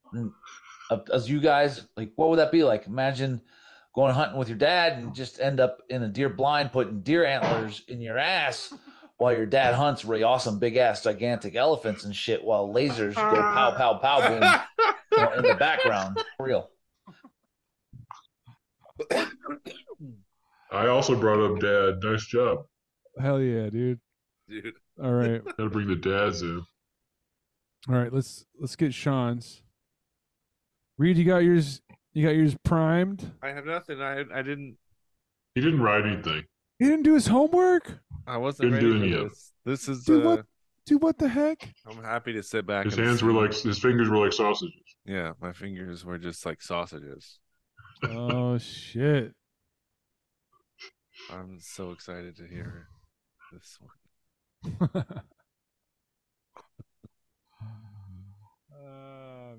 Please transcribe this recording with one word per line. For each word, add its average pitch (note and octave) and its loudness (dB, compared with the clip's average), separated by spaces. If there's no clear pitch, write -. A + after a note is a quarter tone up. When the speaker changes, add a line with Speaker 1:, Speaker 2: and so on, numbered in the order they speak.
Speaker 1:
mm, A#2 -6
uh, A2+ -2
as A#2+ -2
you D3 0
guys, C#3+ 2
like, A2 -10
what D#3+ 2
would E3 4
that D#3 4
be E3 6
like? A2 2
Imagine C3 -2
going C3 4
hunting C#3 -2
with B2 -4
your A2+ -8
dad E3 2
and A#2+ -10
just C3 -10
end C3+ 0
up B2+ 2
in B2+ -4
a G#2+ -2
deer B2+ -2
blind, C#3 0
putting G#2+ -2
deer E3 2
antlers A#2 -2
in B2 -12
your A2+ -6
ass D3+ -2
while B2 4
your A2+ -2
dad B2+ 4
hunts C#3+ 0
really A2 0
awesome, A#2 2
big-ass, A#2 2
gigantic G#2+ -2
elephants A#2+ 0
and G2+ -8
shit - -2
while G#2 0
lasers A2+ 0
go A3 -2
pow, B2+ 2
pow, A#2 2
pow, C#3+ 2
boom, - 0
you A4 6
know, G#4 2
in - -2
the B4+ 6
background. G2+ 0
For C3+ -6
real. A#2+ -2
Speaker 2:
I G#2 0
also B2 4
brought G#2+ 4
up G2+ 2
Dad. G2 2
Nice A2 -2
job. A#2 0
Speaker 3:
Hell C3+ 0
yeah, A#2 0
dude. A#2+ -2
Speaker 4:
Dude. G#2+ -12
Speaker 3:
All B2+ -2
right. A#2 0
Speaker 2:
<laughs> - -12
Gotta A2 -2
bring G#2 -2
the F#2 0
dads F#2+ -2
in. F2 -6
Speaker 3:
All B2+ 0
right, A#2+ 0
let's, - -6
let's C#3 -10
get D3 0
Sean's. A#2+ -4
Reed, E3+ 4
you E3+ 4
got F3+ 4
yours, E3+ 4
you D3+ 0
got D#3 4
yours D#3 4
primed? E3+ 0
Speaker 4:
I C3+ -8
have C#3 -10
nothing. D#3+ -6
I, C#3 -6
I C3+ -4
didn't C#3 -10
Speaker 2:
He B2 -2
didn't D3+ 2
write G#2 4
anything. E2 -4
Speaker 3:
He A#3+ 2
didn't D#4 4
do D#4 6
his C4+ 4
homework? E4+ 2
Speaker 4:
I B2 -6
wasn't B2+ 0
Speaker 2:
Didn't - 2
Speaker 4:
ready A#2 4
Speaker 2:
do G#2+ 2
Speaker 4:
for G2+ 2
Speaker 2:
it F#2+ 0
yet. G#2 -6
Speaker 4:
this. - -20
This C#3 -6
is, B2+ -8
Speaker 3:
Dude, D#4 6
Speaker 4:
uh, E4 4
Speaker 3:
what, E4 2
dude, D4 2
what D#4+ 0
the D4 0
heck? D4 -4
Speaker 4:
I'm A2+ -16
happy A#2 -6
to G#2+ -6
sit G#2 -6
back G2+ -2
Speaker 2:
His G#2 -2
Speaker 4:
and A#2 2
Speaker 2:
hands A#2+ 2
were A2+ 4
Speaker 4:
see. A2+ 4
Speaker 2:
like, G#2+ 2
his G#2 -2
fingers A#2+ 2
were G#2+ 2
like G2+ 2
sausages. G#2 -2
Speaker 4:
Yeah, F2+ -8
my F2 -10
fingers F2+ -14
were F2 -10
just F2 -12
like E2 -10
sausages. D#2+ -12
Speaker 3:
Oh, B2 -4
shit. C3 -4
Speaker 4:
I'm F#2 -16
so F2+ -14
excited F2 -16
to E2+ -20
hear F2 -16
this - -20
one. - -10
Speaker 3:
<laughs> - -16
Oh, C3+ -20